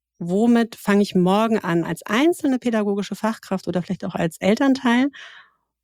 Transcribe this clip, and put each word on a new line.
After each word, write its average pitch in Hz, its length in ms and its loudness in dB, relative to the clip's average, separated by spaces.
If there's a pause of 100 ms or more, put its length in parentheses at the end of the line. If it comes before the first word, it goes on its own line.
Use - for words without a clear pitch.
(200)
womit 226 560 2
fange 202 280 2
ich - 120 -4
morgen 202 440 2
an, 170 260 -2
als 170 200 -6
einzelne 269 540 0
pädagogische 208 560 -2
Fachkraft - 520 -6
oder 175 140 -2
vielleicht - 220 -8
auch 190 120 -8
als 170 260 -4
Elternteil 247 680 2 (760)